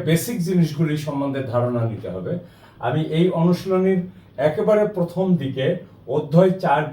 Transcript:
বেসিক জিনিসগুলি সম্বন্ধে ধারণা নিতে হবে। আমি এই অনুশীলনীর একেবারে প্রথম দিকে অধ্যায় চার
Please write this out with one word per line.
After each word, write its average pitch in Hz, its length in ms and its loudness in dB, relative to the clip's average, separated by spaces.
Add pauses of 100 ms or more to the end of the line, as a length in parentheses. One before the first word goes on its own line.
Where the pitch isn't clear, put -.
বেসিক 170 300 0 (100)
জিনিসগুলি 160 480 0 (120)
সম্বন্ধে 139 340 -4 (120)
ধারণা 120 280 0 (100)
নিতে 95 240 -10
হবে। 90 180 -6 (540)
আমি 156 140 0 (160)
এই 175 80 4 (160)
অনুশীলনীর 185 600 2 (460)
একেবারে 208 360 2 (140)
প্রথম 180 280 -2 (160)
দিকে 131 240 -2 (520)
অধ্যায় 165 360 4 (100)
চার 160 180 2 (120)